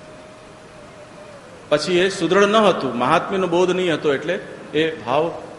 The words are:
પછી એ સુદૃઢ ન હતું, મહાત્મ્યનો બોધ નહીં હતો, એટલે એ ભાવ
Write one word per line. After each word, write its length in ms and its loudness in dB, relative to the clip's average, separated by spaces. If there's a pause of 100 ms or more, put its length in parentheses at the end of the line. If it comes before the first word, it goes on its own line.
(1700)
પછી 300 2
એ 100 4
સુદૃઢ 360 2
ન 120 4
હતું, 420 2
મહાત્મ્યનો 480 0
બોધ 240 2
નહીં 240 0
હતો, 200 0
એટલે 240 -4 (360)
એ 220 0
ભાવ 460 -2 (160)